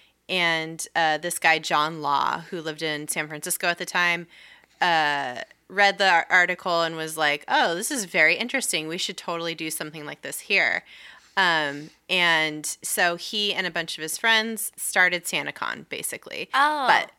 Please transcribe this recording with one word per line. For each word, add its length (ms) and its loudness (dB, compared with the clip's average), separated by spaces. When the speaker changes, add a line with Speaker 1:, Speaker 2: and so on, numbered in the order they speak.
Speaker 1:
And, 560 -2
uh, 220 2
this 220 -4
guy, 200 4
John 420 -2
Law, 400 0
who 100 -8
lived 220 -8
in 240 -6
San 200 -6
Francisco 400 -6
at 120 0
the 60 -8
time, 420 0
uh, 600 2
read 320 4
the 100 6
ar-, 200 4
article 520 4
and 160 -2
was 200 -6
like, 300 0
"Oh, 280 2
this 160 -4
is 140 -4
very 300 4
interesting. 520 -4
We 100 -6
should 200 -4
totally 380 -6
do 140 -6
something 360 -10
like 160 -12
this 200 -10
here." 420 2
Um, 540 0
and 560 2
so 340 0
he 380 -4
and 140 -4
a 40 -6
bunch 260 -6
of 40 -10
his 160 -8
friends 580 0
started 500 0
SantaCon, 640 -6
basically. 640 -8
Speaker 2:
Oh. 340 2
Speaker 1:
But 320 4